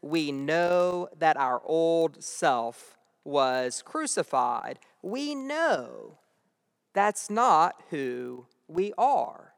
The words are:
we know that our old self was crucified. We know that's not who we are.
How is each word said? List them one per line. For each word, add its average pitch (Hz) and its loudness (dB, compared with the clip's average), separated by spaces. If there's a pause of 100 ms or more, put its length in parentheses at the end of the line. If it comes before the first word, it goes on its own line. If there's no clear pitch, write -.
we 151 0
know 175 0
that 156 4
our 127 0
old 165 2
self 120 -2 (280)
was 131 0
crucified. 131 -4 (220)
We 277 -6
know 262 -4 (760)
that's 208 0
not 208 4
who 123 -6 (220)
we 190 -2
are. 240 0